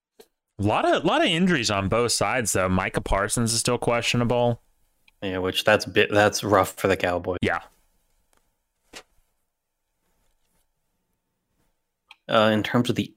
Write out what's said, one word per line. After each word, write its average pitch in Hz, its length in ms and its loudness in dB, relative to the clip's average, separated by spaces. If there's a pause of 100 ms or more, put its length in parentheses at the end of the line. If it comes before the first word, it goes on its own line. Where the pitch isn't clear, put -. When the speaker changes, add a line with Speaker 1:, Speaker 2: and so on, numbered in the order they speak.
(600)
Speaker 1:
A 98 40 -2
lot 123 220 0
of, 302 200 0
lot 254 160 2
of - 60 0
injuries 165 440 0
on 98 180 0
both 113 220 0
sides, 110 420 -2
though. 92 160 0
Micah 92 320 0
Parsons 107 520 -2
is 113 60 -2
still 123 180 0
questionable. 120 840 0 (600)
Speaker 2:
Yeah, 95 180 -6
which 92 240 -2
that's 107 220 4
bit, 104 260 0
that's 104 320 2
rough 98 320 2
for - 120 -2
the 92 100 2
Cowboys. 90 440 -4
Speaker 1:
Yeah. 85 180 -2 (4000)
Speaker 2:
Uh, 110 240 4
in 107 100 0
terms - 260 -2
of 107 60 0
the - 220 -4